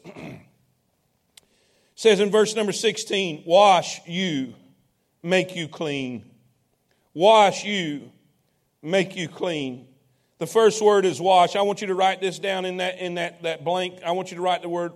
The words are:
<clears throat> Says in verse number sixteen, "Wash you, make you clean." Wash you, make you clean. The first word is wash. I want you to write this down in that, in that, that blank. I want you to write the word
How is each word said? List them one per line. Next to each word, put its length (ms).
<clears throat> 1900
Says 240
in 100
verse 260
number 180
sixteen, 680
"Wash 640
you, 480
make 320
you 120
clean." 640
Wash 460
you, 480
make 320
you 140
clean. 580
The 80
first 360
word 240
is 160
wash. 340
I 60
want 180
you 80
to 80
write 240
this 200
down 260
in 120
that, 220
in 160
that, 280
that 200
blank. 420
I 60
want 200
you 40
to 80
write 200
the 40
word 280